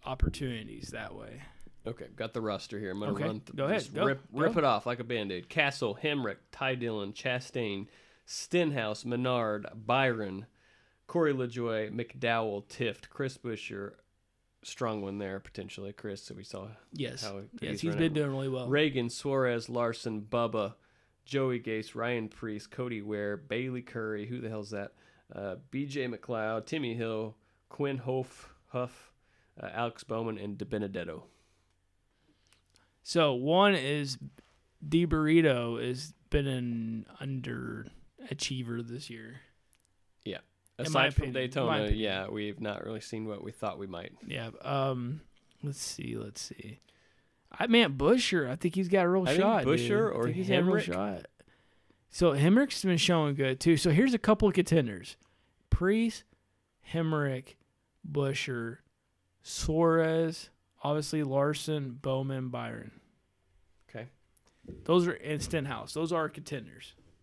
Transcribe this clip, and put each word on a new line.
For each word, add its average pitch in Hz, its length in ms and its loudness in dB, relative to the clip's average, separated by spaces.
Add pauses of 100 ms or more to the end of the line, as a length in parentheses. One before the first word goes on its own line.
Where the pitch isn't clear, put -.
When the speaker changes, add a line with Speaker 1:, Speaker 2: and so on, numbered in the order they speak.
Speaker 1:
opportunities 120 840 -4
that 110 240 -10
way. 110 280 -14 (440)
Speaker 2:
Okay, 117 280 -10
got 113 180 -6
the 120 80 -6
roster 104 380 -4
here. 98 140 -6
I'm 98 80 -6
gonna 104 120 -2
Speaker 1:
Okay, 101 120 -2
Speaker 2:
run 107 160 -4
th-, - 160 -16
Speaker 1:
go 135 100 -2
ahead, 196 140 0
Speaker 2:
just - 140 -8
Speaker 1:
go, - 100 0
Speaker 2:
rip, 135 160 0 (120)
rip 156 220 2
Speaker 1:
go. 175 60 2
Speaker 2:
it 151 40 4
off 117 220 4
like 120 140 -2
a 120 40 -8
Band-Aid. 98 440 -4
Castle, 135 520 0
Hemrick, 139 360 -2 (160)
Ty 131 240 -2
Dillon, 110 360 -4
Chastain, 120 760 -4 (360)
Stenhouse, 139 800 0
Menard, 120 680 0
Byron, 113 720 0 (640)
Corey 160 260 4
LaJoie, 117 580 -2
McDowell, 117 760 -2
Tift, - 420 -6
Chris 131 260 -6
Buescher, 107 580 -8 (680)
strong 110 400 -4
one 98 160 -6
there 98 220 -6
potentially. 101 520 -12
Chris, 98 300 -10
so - 140 -14
we 95 80 -14
saw 95 240 -12 (240)
Speaker 1:
Yes. 135 320 -6
Speaker 2:
how 98 140 -8 (220)
Speaker 1:
Yes, 151 120 -6
Speaker 2:
he's - 80 -6
Speaker 1:
he's 165 100 -2
Speaker 2:
running. 147 80 -2
Speaker 1:
been 160 160 2
doing 147 160 0
really 135 180 -4
well. 127 200 -4
Speaker 2:
Reagan, 135 420 2
Suarez, 127 580 0
Larson, 117 540 -2
Bubba, 113 520 0 (500)
Joey 131 340 0
Gase, 110 380 -6
Ryan 117 320 -2
Preece, 107 400 -8
Cody 120 340 -6
Ware, 104 340 -2
Bailey 127 460 -4
Curry, 110 440 -6
who 123 140 -8
the 113 80 -6
hell's 107 220 -8
that? 101 220 -8 (420)
Uh, 98 220 -6 (160)
B 135 140 -4
J 135 200 -4
McLeod, 110 600 -4
Timmy 135 280 -4
Hill, 110 420 -4 (320)
Quinn 139 300 -2
Hof, 127 560 -6 (140)
Huff, - 440 -8 (480)
uh, - 120 -10
Alex 117 320 -6
Bowman, 113 340 -4
and 101 180 -8
DiBenedetto. 95 680 -6 (1800)
Speaker 1:
So 151 300 4
one 175 400 6
is 139 420 0 (720)
Di 165 200 6
Burrito 147 800 4
has 127 300 -4 (160)
been 143 160 2
an 117 600 -4 (140)
underachiever 127 1700 -8
this 120 240 -12
year. 113 300 -16 (840)
Speaker 2:
Yeah. 101 140 -6 (400)
Speaker 1:
In - 140 -6
my 135 140 6
Speaker 2:
Aside 143 80 0
from - 100 4
Speaker 1:
opinion, 139 40 -4
in 127 40 -4
my 131 140 -2
Speaker 2:
Daytona, 127 380 0
Speaker 1:
opinion. 110 140 2
Speaker 2:
yeah, 95 300 0
we've 104 320 -4
not 104 240 -4
really 107 160 -6
seen 110 260 -6
what 104 160 -8
we 104 100 -10
thought 98 260 -6
we 98 100 -8
might. 85 240 -10 (140)
Speaker 1:
Yeah. 113 240 -6 (120)
Um, 135 600 -2 (420)
let's 143 180 -6
see. - 340 -8
Let's 107 260 -10
see. - 360 -14 (800)
I, - 80 0
man, 226 320 8
Buescher, 165 500 4
I 127 80 -2
think 170 200 0
he's 185 120 2
got 185 160 6
a 175 40 6
real 185 160 4
Speaker 2:
I 131 80 4
think 165 80 6
Speaker 1:
shot, 196 240 6
Speaker 2:
Buescher 131 140 6 (100)
Speaker 1:
dude. - 20 0
I - 260 2
Speaker 2:
or 117 80 2
Speaker 1:
think - 120 0
he's 185 120 0
got 147 120 6
a - 40 6
real 185 120 6
Speaker 2:
Hemrick. 160 60 2
Speaker 1:
shot. 104 440 -4 (840)
So 170 220 4
Hemrick's 190 520 6
been 185 140 6
showing 151 360 4
good, 135 240 0
too. 165 180 6
So 170 140 4
here's 240 240 6
a 226 40 2
couple 214 300 6
of 185 60 2
contenders. 123 600 2 (540)
Preece, 214 520 2 (720)
Hemrick, 147 640 0 (540)
Buescher, 131 680 -2 (640)
Suarez, 165 1080 2 (320)
obviously 151 400 0
Larson, 139 800 0
Bowman, 135 480 -2
Byron. 113 420 -8 (1000)
Speaker 2:
Okay. 117 180 -10 (760)
Speaker 1:
Those 175 220 6
are, 180 60 2
and 151 300 -6
Stenhouse. 139 520 -4
Those 160 180 -2
are 160 180 0
contenders. - 640 -12 (280)